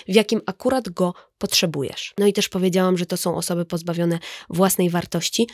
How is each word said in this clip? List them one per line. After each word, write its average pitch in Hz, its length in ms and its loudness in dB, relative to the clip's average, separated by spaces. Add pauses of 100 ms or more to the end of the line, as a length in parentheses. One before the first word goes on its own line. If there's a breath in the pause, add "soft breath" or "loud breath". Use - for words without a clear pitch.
w 190 80 4
jakim 220 300 4
akurat 247 440 -2
go 180 240 -2 (240 loud breath)
potrzebujesz. - 800 -2
No 202 100 4
i 202 60 6
też 202 160 -2
powiedziałam, 185 480 2
że 175 80 -2
to 180 120 -4
są 170 180 -2
osoby 170 300 -2
pozbawione 170 540 -2 (300 loud breath)
własnej 180 400 2
wartości, 175 640 -2